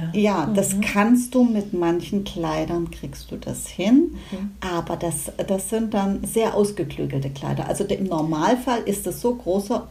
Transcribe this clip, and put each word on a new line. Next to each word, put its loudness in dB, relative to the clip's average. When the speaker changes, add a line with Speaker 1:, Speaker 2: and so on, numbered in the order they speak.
Speaker 1:
ja. 2
Speaker 2:
Ja, 4
Speaker 1:
Mhm. 0
Speaker 2:
das 2
kannst 4
du 6
mit 2
manchen 0
Kleidern, -2
kriegst -12
du -8
das -8
hin. 4
Speaker 1:
Mhm. -6
Speaker 2:
Aber -2
das, -4
das -2
sind -2
dann 0
sehr 0
ausgeklügelte 0
Kleider. -4
Also 0
der, -2
im -2
Normalfall 0
ist -2
das -6
so 2
große, 0